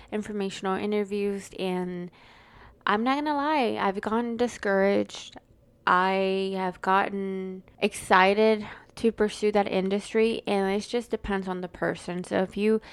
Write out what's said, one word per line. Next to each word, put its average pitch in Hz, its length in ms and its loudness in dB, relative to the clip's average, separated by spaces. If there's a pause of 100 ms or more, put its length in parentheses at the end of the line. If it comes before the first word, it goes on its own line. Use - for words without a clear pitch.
(120)
informational 202 640 -4
interviews, 202 840 -2
and 180 540 -4 (760)
I'm 214 180 2
not 262 120 2
gonna 294 200 -2
lie, 277 440 0
I've 196 220 -2
gotten 233 340 -2
discouraged. 202 1000 0 (500)
I 190 680 2
have 185 260 -4
gotten 190 840 -2 (160)
excited 214 880 4 (280)
to 226 160 2
pursue 208 400 0
that 202 160 2
industry, 202 800 0
and 196 240 0
it 208 160 -2
just 240 240 -4
depends 196 360 -4
on 185 140 -4
the 180 60 -8
person. 175 560 -4
So 190 180 0
if 190 140 -4
you 214 260 2 (120)